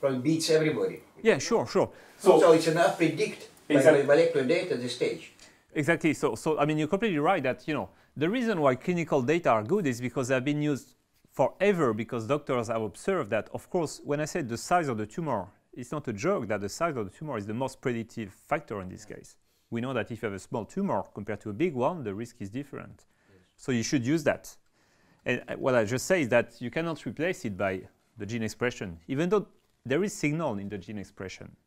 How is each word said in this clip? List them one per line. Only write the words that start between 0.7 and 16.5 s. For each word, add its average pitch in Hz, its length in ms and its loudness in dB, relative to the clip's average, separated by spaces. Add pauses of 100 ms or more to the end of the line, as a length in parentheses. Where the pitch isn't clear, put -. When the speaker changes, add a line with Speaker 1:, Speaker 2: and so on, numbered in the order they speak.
Speaker 2:
Yeah, 214 160 4
sure, 156 280 0
sure. 147 240 0 (280)
Speaker 1:
So, 160 220 8
Speaker 2:
So 165 120 10
Speaker 1:
it's 160 140 6
enough 165 300 4
predict - 520 -2 (200)
by 147 80 4
Speaker 2:
Exactly. 139 260 8
Speaker 1:
molecular 143 440 4
data 175 280 0
at 120 60 -4
this 123 160 -6
stage. - 360 -4 (400)
Speaker 2:
Exactly. 156 420 0
So, 127 200 0
so 156 240 -2
I 143 60 4
mean, 151 140 0
you're 151 100 0
completely 196 320 0
right 165 240 2
that, 127 240 -4
you 156 60 -2
know, 104 160 -6 (260)
the 147 120 0
reason 226 320 0
why 139 140 6
clinical 165 480 0
data 151 280 2
are 113 120 4
good 160 240 0
is 120 140 -2
because 123 280 -4
they've 127 160 0
been 147 180 0
used 147 340 -4 (340)
forever, 160 640 2
because 110 320 -6
doctors 127 400 0
have 113 160 -2
observed 113 480 -4
that, 107 240 -2
of - 160 -12
course, 170 340 -2
when 143 160 -2
I 151 40 -2
said 151 240 -6
the 117 100 -4
size 175 300 2
of 117 100 -2
the 107 80 -4
tumor, 123 400 -4 (260)
it's - 200 -12
not 151 160 -6
a 120 40 -4
joke 131 360 -2
that 104 120 0